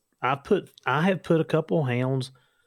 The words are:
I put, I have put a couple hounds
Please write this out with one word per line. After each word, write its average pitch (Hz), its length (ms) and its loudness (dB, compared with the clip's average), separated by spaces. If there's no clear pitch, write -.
I 131 140 0
put, - 360 -2
I 139 180 0
have 190 200 0
put 165 180 2
a 156 40 -2
couple 160 400 0
hounds 127 460 -2